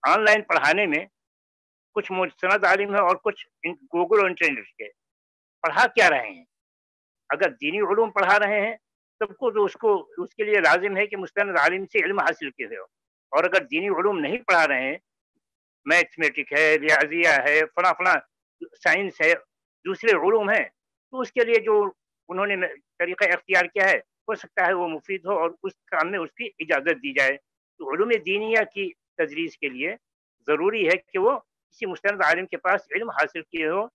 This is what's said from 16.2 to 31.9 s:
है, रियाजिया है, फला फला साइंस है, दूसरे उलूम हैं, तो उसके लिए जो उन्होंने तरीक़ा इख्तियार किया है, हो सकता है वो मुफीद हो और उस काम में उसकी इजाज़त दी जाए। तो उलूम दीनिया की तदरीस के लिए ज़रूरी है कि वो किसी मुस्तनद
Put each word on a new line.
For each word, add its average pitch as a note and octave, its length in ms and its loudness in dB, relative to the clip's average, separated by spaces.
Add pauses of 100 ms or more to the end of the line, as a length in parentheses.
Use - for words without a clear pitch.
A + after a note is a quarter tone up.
है, D#3 240 4
रियाजिया D3+ 560 2
है, D3 320 4
फला F3 280 0
फला F3 360 0 (360)
साइंस F3+ 580 -2
है, E3 120 4 (500)
दूसरे F#3+ 280 0
उलूम G3 380 2
हैं, E3+ 200 0 (400)
तो B3+ 80 -12
उसके B3 260 0
लिए A3+ 120 2
जो G#3 400 2 (320)
उन्होंने F#3 380 -2
तरीक़ा F3 600 -4
इख्तियार F3+ 400 2
किया F#3+ 200 0
है, E3+ 120 4
हो - 360 -8
सकता - 320 -4
है F3+ 60 2
वो F3 160 -2
मुफीद E3 380 -8
हो F#3+ 60 -2
और E3+ 300 -2
उस F#3+ 120 -8 (140)
काम E3 200 -2
में G#3 100 -6
उसकी F3 420 -10
इजाज़त D#3 360 -2
दी C3+ 160 -10
जाए। C3+ 200 2 (460)
तो D#3+ 60 -12
उलूम E3+ 300 -2
दीनिया G#3 500 -2
की G3 300 -8 (240)
तदरीस D#3+ 380 -4
के D3 120 -8
लिए C#3 260 -8 (540)
ज़रूरी F#3 360 0
है E3+ 120 2
कि - 220 -8
वो A#3 200 0
किसी - 480 -16
मुस्तनद F#3+ 360 -4